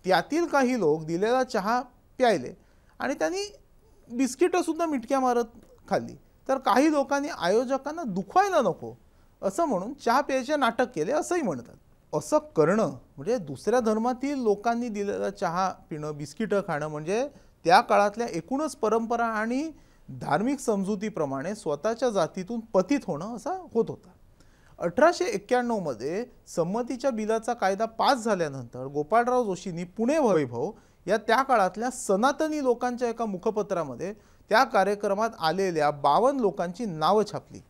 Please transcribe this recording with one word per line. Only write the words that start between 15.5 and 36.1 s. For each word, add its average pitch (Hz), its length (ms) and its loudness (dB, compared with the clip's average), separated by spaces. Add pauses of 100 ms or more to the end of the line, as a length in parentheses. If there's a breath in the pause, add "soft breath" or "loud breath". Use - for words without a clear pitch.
पिणं, 151 260 -8
बिस्किटं 185 440 -2
खाणं 156 280 -4
म्हणजे 165 400 -4 (360 soft breath)
त्या 175 160 10
काळातल्या 208 460 2
एकूणच 262 500 -4
परंपरा 226 500 0
आणि 233 460 -4 (360 soft breath)
धार्मिक 156 500 -2
समजुतीप्रमाणे 196 960 -2
स्वतःच्या 214 560 -2
जातीतून 190 500 -2
पतित 202 460 0
होणं 185 300 -6
असा - 140 -6
होत 339 380 -2
होता. 143 200 -14 (720 soft breath)
अठराशे 320 460 4
एक्क्याण्णवमध्ये 208 1040 -2 (200)
संमतीच्या 233 640 -2
बिलाचा 220 440 -2
कायदा 196 300 0
पास 226 340 0
झाल्यानंतर 143 680 -4
गोपाळराव 226 580 0
जोशींनी 175 400 -6
पुणे 233 340 0
वैभव 156 540 0 (340 soft breath)
या 196 100 2
त्या 226 260 2
काळातल्या 226 480 2
सनातनी 285 720 0
लोकांच्या 247 460 0
एका 233 160 -4
मुखपत्रामध्ये 190 880 -4 (340 soft breath)
त्या 226 160 6
कार्यक्रमात 202 640 0 (100)
आलेल्या 160 500 2
बावन्न 156 500 2